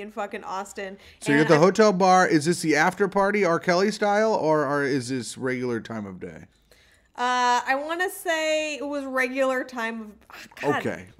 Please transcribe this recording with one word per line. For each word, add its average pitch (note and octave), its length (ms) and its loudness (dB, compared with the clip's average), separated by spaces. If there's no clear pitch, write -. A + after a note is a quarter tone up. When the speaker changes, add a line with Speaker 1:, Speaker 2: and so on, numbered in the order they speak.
Speaker 1:
in G#3+ 100 -12
fucking G#3 320 -8
Austin. F#3+ 540 -10
Speaker 2:
So - 120 -2
you're D3 100 4
at D3+ 40 4
Speaker 1:
And D3+ 60 2
Speaker 2:
the D#3 40 6
Speaker 1:
I'm D3 60 6
Speaker 2:
hotel G3+ 320 6
bar. F#3 340 6
Is D3+ 180 2
this E3+ 160 -2
the D3 140 0
after F#3 320 2
party, G3 380 2
R. E3 140 2
Kelly F#3 320 2
style, G#3 420 2
or, D3+ 320 2
or C#3+ 180 0
is C3 260 0
this B2+ 280 -6
regular B2 420 -2
time G#2+ 260 -10
of F#2 140 -12
day? E2+ 260 -14
Speaker 1:
Uh, B3 540 2
I C4+ 80 2
wanna E4 340 -4
say D#4 680 -2
it C#4+ 100 -8
was C#4+ 160 -6
regular C4 640 -2
time A3+ 360 -8
of, G#3+ 60 -14
ah, - 120 -18
God, C#3+ 180 0
Speaker 2:
Okay, F2+ 260 -6